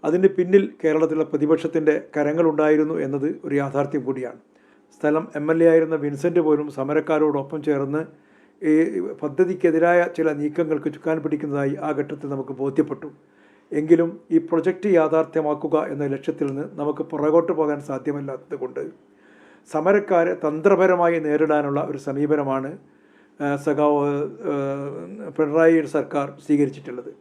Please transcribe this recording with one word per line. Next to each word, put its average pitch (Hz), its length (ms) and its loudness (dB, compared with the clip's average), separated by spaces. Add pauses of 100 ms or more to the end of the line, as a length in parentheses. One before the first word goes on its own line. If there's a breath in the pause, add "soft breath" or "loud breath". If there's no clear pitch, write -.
അതിന് 190 240 2
പിന്നിൽ 190 460 4 (100)
കേരളത്തിലെ 156 400 2
പ്രതിപക്ഷത്തിൻ്റെ 151 760 0 (160)
കരങ്ങളുണ്ടായിരുന്നു 151 760 2
എന്നത് 143 500 -4
ഒരു 143 120 -4
യാഥാർത്ഥ്യം 139 480 -2
കൂടിയാണ്. 127 360 -8 (600 soft breath)
സ്ഥലം 156 360 -2
എം 147 160 -2
എൽ 165 120 4
എ 165 40 8
ആയിരുന്ന 160 280 4
വിൻസെന്റ് 147 440 0
പോലും 151 320 0
സമരക്കാരോടൊപ്പം 147 920 -2
ചേർന്ന് 143 420 -2 (580 soft breath)
ഈ 156 360 2
പദ്ധതിക്കെതിരായ 170 1040 2 (120)
ചില 165 140 0
നീക്കങ്ങൾക്ക് 147 600 -2
ചുക്കാൻ 160 260 -2
പിടിക്കുന്നതായി 147 640 -4
ആ 151 80 -4
ഘട്ടത്തിൽ 147 360 -6
നമുക്ക് 139 240 -8
ബോധ്യപ്പെട്ടു. 139 600 -2 (600 soft breath)
എങ്കിലും 160 480 2 (120)
ഈ 165 60 4
പ്രൊജക്റ്റ് 170 520 0
യാഥാർത്ഥ്യമാക്കുക 156 960 0
എന്ന 147 220 -6
ലക്ഷ്യത്തിൽ 139 400 -4
നിന്ന് 139 320 -8
നമുക്ക് 147 240 -4
പുറകോട്ട് 156 480 2
പോകാൻ 151 300 -2
സാധ്യമല്ലാത്തത് 139 760 -8
കൊണ്ട് 127 360 -8 (800 soft breath)
സമരക്കാരെ 180 600 2
തന്ത്രപരമായി 175 880 2
നേരിടാനുള്ള 151 680 0
ഒരു 147 80 -8
സമീപനമാണ്, 139 800 -2 (640 soft breath)
ആ, 143 140 -2
സഖാവ്, 143 680 2
ആ, 143 1040 -6
പിണറായി 160 520 4
സർക്കാർ 143 640 -4
സ്വീകരിച്ചിട്ടുള്ളത്. 131 760 -2